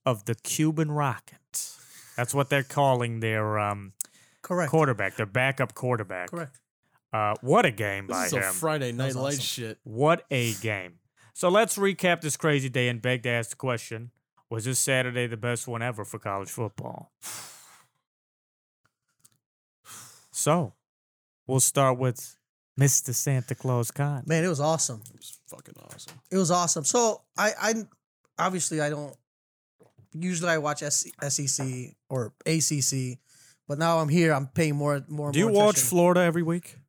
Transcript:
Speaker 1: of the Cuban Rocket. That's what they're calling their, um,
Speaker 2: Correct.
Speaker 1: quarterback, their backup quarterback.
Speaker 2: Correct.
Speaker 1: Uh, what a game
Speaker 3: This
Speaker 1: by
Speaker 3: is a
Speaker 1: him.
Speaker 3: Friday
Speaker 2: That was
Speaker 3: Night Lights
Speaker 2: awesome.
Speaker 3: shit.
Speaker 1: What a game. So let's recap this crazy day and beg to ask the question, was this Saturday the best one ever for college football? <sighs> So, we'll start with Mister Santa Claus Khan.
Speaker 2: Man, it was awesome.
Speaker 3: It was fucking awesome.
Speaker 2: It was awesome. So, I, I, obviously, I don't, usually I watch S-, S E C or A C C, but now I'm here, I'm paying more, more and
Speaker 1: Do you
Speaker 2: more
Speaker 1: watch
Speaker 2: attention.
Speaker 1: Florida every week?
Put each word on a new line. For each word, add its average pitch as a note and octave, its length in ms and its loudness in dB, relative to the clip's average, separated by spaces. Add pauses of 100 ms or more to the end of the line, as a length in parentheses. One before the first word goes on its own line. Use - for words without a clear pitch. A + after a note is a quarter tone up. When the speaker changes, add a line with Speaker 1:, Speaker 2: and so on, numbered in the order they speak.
Speaker 1:
of A#2+ 220 -2
the A#2 80 0
Cuban D#3 560 -2
Rocket. - 800 -6 (460)
That's A#2+ 180 -2
what C#3 160 2
they're C#3 120 2
calling B2 580 2
their, G#2+ 380 0
um, G2+ 340 -2 (500)
Speaker 2:
Correct. F3 280 -2
Speaker 1:
quarterback, B2+ 460 2
their A2 100 -2
backup B2+ 480 0
quarterback. G2 560 -4
Speaker 2:
Correct. E3 300 -12 (520)
Speaker 1:
Uh, G#2+ 300 0
what F3+ 240 4
a C3+ 40 2
game G2 360 -4
Speaker 3:
This F#2+ 100 -4
Speaker 1:
by F#2 100 0
Speaker 3:
is E2+ 60 -2
a - 100 0
Speaker 1:
him. F#2+ 120 0
Speaker 3:
Friday D#3 380 -2
Speaker 2:
That B2 140 -4
was C3 100 -4
Speaker 3:
Night B2+ 60 -4
Lights C#3 140 -2
Speaker 2:
awesome. C3 80 -4 (200)
Speaker 3:
shit. A2 200 -12
Speaker 1:
What D3 460 0
a A#2+ 240 0
game. F#2+ 400 -6 (400)
So F#3 160 0
let's G#3+ 260 4
recap F#3 460 2
this D3+ 160 -2
crazy C#3 320 2
day B2 180 0
and A#2 140 -4
beg B2 220 0
to B2 40 -2
ask A#2 220 -2
the - 60 -16
question, A#2 540 -6 (380)
was A2+ 160 -6
this B2+ 140 -2
Saturday B2+ 480 0
the A#2 100 -6
best A#2 320 -4
one A#2 140 -6
ever A2+ 220 -4
for G#2+ 140 -12
college G2 320 -6
football? - 600 -10 (100)
<sighs> - 0 - (3000)
So, D3+ 440 0 (720)
we'll C3 140 2
start C3 380 4
with B2+ 380 -2 (400)
Mister C3 360 2
Santa C3 420 -2
Claus B2 360 -2
Khan. C#3+ 360 -4
Speaker 2:
Man, D#3+ 180 2
it F#3 40 2
was D3 120 -2
awesome. D3 480 0
Speaker 3:
It - 80 -20
was - 300 -20
fucking - 360 -20
awesome. - 300 -20 (180)
Speaker 2:
It F#3 60 -2
was F3 140 2
awesome. E3+ 340 2
So, A#3 380 2 (160)
I, G#3 220 4
I, A3 140 0 (640)
obviously, E3+ 420 -2
I D3 100 0
don't, D3 240 -8 (960)
usually F3 380 -2
I D#3+ 80 2
watch D3 240 -4
S-, - 240 -2 (160)
S C#3+ 180 -2
E C#3 60 -4
C C3 500 -4 (140)
or B2+ 240 -4 (100)
A D#3+ 160 2
C D3 220 0
C, B2+ 360 -2 (480)
but C#3+ 120 -6
now E3 200 4
I'm D#3 120 0
here, E3 240 6
I'm C#3 140 0
paying D3+ 280 2
more, C#3+ 320 0
more D3 200 -6
and C#3+ 60 -2
Speaker 1:
Do D3 60 2
you G#3+ 80 6
Speaker 2:
more G#3 180 6
Speaker 1:
watch G#3+ 100 6
Speaker 2:
attention. - 120 2
Speaker 1:
Florida F3 320 6
every E3+ 220 4
week? E3+ 340 -2 (120)